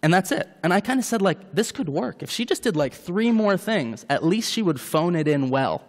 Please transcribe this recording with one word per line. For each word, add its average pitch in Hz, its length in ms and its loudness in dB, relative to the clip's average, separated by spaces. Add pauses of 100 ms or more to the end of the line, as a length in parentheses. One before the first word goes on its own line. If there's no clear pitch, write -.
And 160 100 4
that's 185 200 2
it. - 160 -4 (140)
And 160 100 2
I 190 80 4
kinda 254 220 -2
said, 220 200 -2
like, 185 320 -2
This 208 180 0
could 240 160 -6
work. 160 340 -4
If 139 80 -10
she - 140 -4
just 330 180 -2
did, 214 140 0
like, 143 160 0
three 214 380 -2
more 214 260 4
things, 151 540 -4
at 139 140 0
least 196 280 2
she 226 100 -2
would 160 180 0
phone 170 360 0
it 156 100 0
in 143 240 2
well. 127 380 0